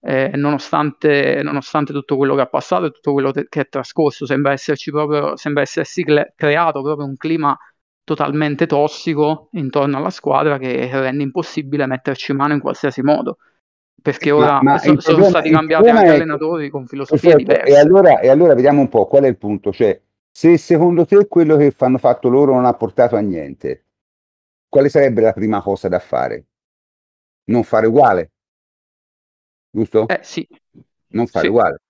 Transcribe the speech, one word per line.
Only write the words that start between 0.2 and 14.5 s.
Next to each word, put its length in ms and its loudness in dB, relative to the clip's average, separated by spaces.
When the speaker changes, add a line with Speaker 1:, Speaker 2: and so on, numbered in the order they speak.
Speaker 1:
nonostante, 1080 -2
nonostante 500 -6
tutto 240 -6
quello 160 0
che 80 0
ha 60 -2
passato 380 -4
e 60 -4
tutto 220 -6
quello 180 -2
te-, 160 -6
che 140 -6
è 80 -6
trascorso, 560 -4
sembra 260 -2
esserci 380 -6
proprio, 480 -4
sembra 240 -4
essersi 420 -6
cle-, 320 0
creato 460 -2
proprio 240 -6
un 120 -10
clima 380 -4
totalmente 640 -2
tossico 840 -4
intorno 460 -4
alla 120 -6
squadra 480 -2
che 340 -6
rende 300 -4
impossibile 640 -6
metterci 480 -6
mano 200 -2
in 60 -2
qualsiasi 440 -6
modo, 340 -2
perché 300 -4
Speaker 2:
Ma, 60 2
Speaker 1:
ora 260 2